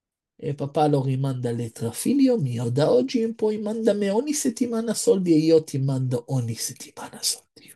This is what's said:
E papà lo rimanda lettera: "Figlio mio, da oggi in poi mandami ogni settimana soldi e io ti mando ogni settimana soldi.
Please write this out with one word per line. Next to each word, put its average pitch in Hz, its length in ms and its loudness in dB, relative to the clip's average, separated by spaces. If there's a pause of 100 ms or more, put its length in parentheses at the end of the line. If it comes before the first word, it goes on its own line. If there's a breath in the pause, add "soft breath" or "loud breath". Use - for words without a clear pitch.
(400)
E 139 140 -6
papà 147 320 0
lo 143 160 2
rimanda 131 480 -2
lettera: 117 400 -4
"Figlio 254 480 2
mio, 120 320 -2
da 139 220 2
oggi 254 280 2
in 226 140 -2
poi 214 240 -2
mandami 208 500 0
ogni 254 240 0
settimana 226 640 -2
soldi 190 400 2
e 151 40 6
io 160 260 6
ti - 140 -6
mando 131 500 -2
ogni 120 260 -2
settimana - 640 -12
soldi. - 560 -8